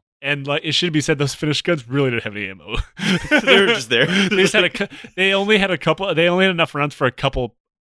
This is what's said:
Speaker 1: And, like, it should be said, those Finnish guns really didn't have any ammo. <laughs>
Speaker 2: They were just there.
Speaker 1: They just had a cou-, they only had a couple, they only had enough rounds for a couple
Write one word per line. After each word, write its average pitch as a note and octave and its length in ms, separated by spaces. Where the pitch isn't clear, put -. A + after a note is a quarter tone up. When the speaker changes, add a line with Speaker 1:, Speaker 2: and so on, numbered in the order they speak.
Speaker 1:
And, C#3 220
like, D3 180
it D#3+ 100
should F3 200
be D3+ 80
said, D3+ 160
those C#3 160
Finnish D3+ 300
guns D3+ 260
really C3+ 220
didn't A#2 140
have G#2 100
any G#2 120
ammo. F#2+ 280
<laughs> F#3+ 540
Speaker 2:
They B3+ 180
were G3 60
just G3 240
there. B2 160
Speaker 1:
They F#3+ 380
just F#3+ 100
had G#3+ 120
a E3+ 40
cou-, - 180
they F#3+ 180
only G3+ 240
had F#3+ 140
a F3 80
couple, F3 340
they E3 160
only F#3 160
had F#3+ 60
enough E3 240
rounds C#3+ 180
for C3+ 140
a A#2+ 40
couple B2+ 440